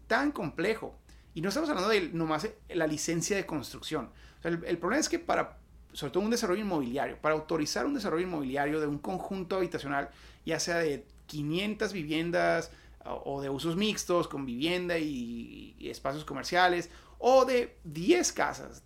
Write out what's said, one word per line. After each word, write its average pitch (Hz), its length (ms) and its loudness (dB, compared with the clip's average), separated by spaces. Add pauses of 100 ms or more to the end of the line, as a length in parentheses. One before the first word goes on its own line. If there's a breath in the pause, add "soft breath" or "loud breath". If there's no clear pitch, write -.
tan 277 240 2
complejo, 185 680 -2 (360 soft breath)
y 165 80 -6
no 185 80 0
estamos 294 200 0
hablando 196 200 0
de 196 200 4
nomás 160 400 0 (200)
la 165 180 2
licencia 165 480 0
de 190 100 0
construcción. 135 680 -6 (280 loud breath)
O - 20 -20
sea, 170 100 -2
el, 170 120 -2
el 175 140 0
problema 214 240 2
es - 80 0
que 339 100 0
para, - 400 0 (320)
sobre 139 200 -6
todo 185 120 2
un 220 80 0
desarrollo 220 300 2
inmobiliario, 139 600 -2
para 156 140 4
autorizar 156 500 0
un 285 80 0
desarrollo 180 320 0
inmobiliario 147 540 0
de 151 80 0
un 143 120 -2
conjunto 190 580 -4
habitacional, 147 520 -2 (360 loud breath)
ya 156 140 0
sea 170 180 0
de 147 280 0 (220)
quinientas 185 640 -2
viviendas 170 800 0 (340 loud breath)
o, - 300 -6
o 139 60 -6
de 139 80 -4
usos 143 260 -2
mixtos 190 540 2
con 139 160 -6
vivienda 170 520 0
y, 120 800 -6
y - 120 -10
espacios 139 340 -6
comerciales, 175 680 2 (320 loud breath)
o 262 220 8
de 247 400 2
diez 180 480 4
casas, 139 540 -4